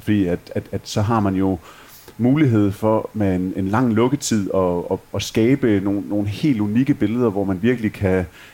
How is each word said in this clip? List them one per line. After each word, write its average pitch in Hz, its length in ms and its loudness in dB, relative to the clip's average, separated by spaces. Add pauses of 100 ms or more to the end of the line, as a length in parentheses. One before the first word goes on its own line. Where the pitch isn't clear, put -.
fordi 104 220 2
at, 87 140 0 (160)
at, 104 160 -4
at 98 120 -6
så - 180 -4
har 113 180 0
man 98 160 0
jo 95 240 0 (580)
mulighed 117 540 4
for 110 420 0
med 98 220 0
en, 92 200 -2
en 95 120 -2
lang 117 260 2
lukketid 113 640 0
at, 90 220 2 (140)
at, 95 60 0 (180)
at 98 80 -4
skabe 117 600 2
nogle, 101 260 -2
nogle 104 180 -2
helt 110 340 0
unikke 120 320 0
billeder, 117 360 0
hvor 98 140 -2
man 95 180 -2
virkelig 110 320 0
kan, 92 320 0 (280)